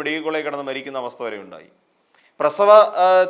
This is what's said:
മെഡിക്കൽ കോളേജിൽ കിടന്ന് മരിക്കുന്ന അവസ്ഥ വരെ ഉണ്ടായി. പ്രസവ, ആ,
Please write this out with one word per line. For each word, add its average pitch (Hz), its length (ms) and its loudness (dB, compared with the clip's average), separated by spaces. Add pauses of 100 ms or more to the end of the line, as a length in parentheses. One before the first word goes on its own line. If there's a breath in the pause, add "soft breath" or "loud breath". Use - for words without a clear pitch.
മെഡിക്കൽ 156 260 -6
കോളേജിൽ 156 200 -6
കിടന്ന് 143 220 -8
മരിക്കുന്ന 135 360 -10
അവസ്ഥ 120 220 -12
വരെ 107 180 -10
ഉണ്ടായി. 85 240 -20 (720 soft breath)
പ്രസവ, 202 280 0 (320)
ആ, 185 60 4 (220)